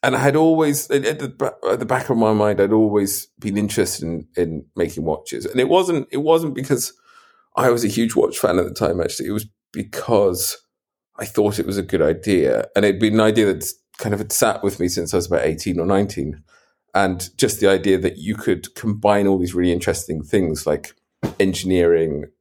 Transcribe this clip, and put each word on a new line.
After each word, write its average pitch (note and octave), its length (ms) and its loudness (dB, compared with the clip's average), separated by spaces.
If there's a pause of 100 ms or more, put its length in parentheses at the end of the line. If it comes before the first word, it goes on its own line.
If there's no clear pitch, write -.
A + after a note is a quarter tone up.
and B2+ 120 2
I B2 40 -2
had C#3 160 2
always, D#3 540 2
at, C#3 160 0
at C3+ 140 -2
the C#3 100 -8
ba-, - 240 -4 (180)
at - 80 0
the - 60 -6
back B2+ 240 -2
of B2 80 2
my A2 160 4
mind, G#2 260 2
I'd G2+ 140 2
always G#2 540 2 (120)
been G2+ 180 -4
interested G#2 480 -2
in, E2 300 -6
in D#2+ 300 -2 (100)
making D#2+ 280 -2
watches. D#2 420 -6
And - 140 -2
it B2+ 100 2
wasn't, F3 420 2
it C3+ 60 -4
wasn't D#3 380 0
because C3+ 380 -4 (640)
I C3 140 2
was A#2+ 160 2
a G#2 40 0
huge A2+ 260 0
watch - 240 0
fan F2+ 180 2
at F2 80 2
the - 80 -8
time, F2+ 280 0
actually. - 260 -6
It G2+ 60 -4
was G#2+ 120 -4 (280)
because G#2 840 0 (600)
I G#2+ 80 -8
thought G#2 340 0
it - 60 -2
was G2+ 120 -4
a G2 60 -2
good F2 180 0
idea. D2+ 760 2
And G2+ 100 4
it'd G2 160 2
been G#2+ 140 2
an A2 60 4
idea A2 260 4
that - 180 -2 (320)
kind G#2 160 -4
of G2+ 60 -4
had G#2+ 120 -8
sat - 320 0
with G2 160 -2
me F2+ 80 0
since F2 260 -4
I G2 40 2
was E2+ 100 -2
about D2+ 180 0
eighteen D#2+ 340 -2
or E2 60 -2
nineteen. F2+ 560 -2 (540)
And F#2 420 0
just G#2+ 220 0
the G2+ 80 4
idea F#2+ 320 4
that F2+ 180 -2
you G2+ 180 -6
could - 400 -4
combine G#2 520 2
all G2 100 4
these F2 180 -2
really F2+ 180 2
interesting E2+ 500 -4
things D#2+ 420 -2
like D2 280 -4 (460)
engineering E2+ 880 2 (160)